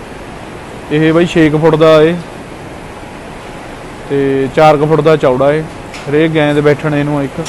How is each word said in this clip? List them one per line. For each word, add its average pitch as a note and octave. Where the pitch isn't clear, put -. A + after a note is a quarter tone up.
ਇਹ D#3+
ਬਾਈ E3+
ਛੇ D#3+
ਕੁ D3+
ਫੁੱਟ D#3
ਦਾ D#3
ਏ E3
ਤੇ C3+
ਚਾਰ D#3
ਕੁ D3
ਫੁੱਟ D#3
ਦਾ D#3
ਚੌੜਾ C#3
ਏ, D#3
ਹਰੇਕ D#3
ਗਾਂ D3
ਦੇ D3
ਬੈਠਣੇ D3
ਨੂੰ D3
ਇੱਕ, C3+